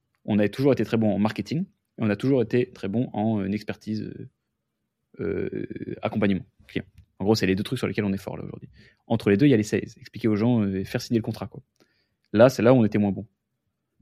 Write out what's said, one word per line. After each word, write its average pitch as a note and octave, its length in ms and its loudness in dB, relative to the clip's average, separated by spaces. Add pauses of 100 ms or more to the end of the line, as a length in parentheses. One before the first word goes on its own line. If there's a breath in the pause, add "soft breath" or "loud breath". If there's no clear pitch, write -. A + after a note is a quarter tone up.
(260)
on G#2 120 0
a G#2 100 4
toujours C3+ 260 2
été A2+ 120 -2
très A#2 120 -2
bon A2 140 2
en G2 60 -2
marketing A2 440 -2
et G3 40 -4 (320)
on A2 120 -2
a G2+ 60 0
toujours C3 280 0
été B2 280 -2
très - 160 -10
bon A2 260 -2
en, G#2+ 280 -2
euh, F#2+ 60 -4
expertise, G#2 560 -6
euh, - 260 -14 (880)
euh, - 840 -6
accompagnement G#2 420 0 (220)
client. - 180 -8 (320)
En F#2 60 -6
gros, G#2 100 4
c'est G2 140 0
les F#2+ 80 4
deux G2 80 -2
trucs - 160 -6
sur G#2 80 -2
lesquels G#2 180 -2
on G2 80 0
est G2 40 -4
fort - 200 -10
là - 60 -10
aujourd'hui. - 260 -16 (380 soft breath)
Entre G#2+ 240 2
les G2+ 60 6
deux, C#3+ 100 6
il - 20 8
y C3 60 6
a - 20 6
les G#2 60 4
sales. G#2+ 180 -2 (160)
Expliquer - 300 -6
aux G#2+ 80 2
gens, A#2 260 2
euh, G2 200 -2
et F#2+ 40 -6
faire - 160 -6
signer A#2+ 160 -2
le G#2+ 60 0
contrat, - 240 -6
quoi. - 160 -18 (680)
Là, A2+ 180 8
c'est C3 120 -4
là A#2 100 6
où C3 60 8
on A2+ 80 6
était G#2 140 0
moins G2+ 120 2
bon. G#2+ 140 -6 (760)